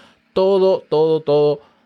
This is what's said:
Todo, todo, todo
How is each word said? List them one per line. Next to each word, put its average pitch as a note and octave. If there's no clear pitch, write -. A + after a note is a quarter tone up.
Todo, F#3+
todo, D#3
todo D3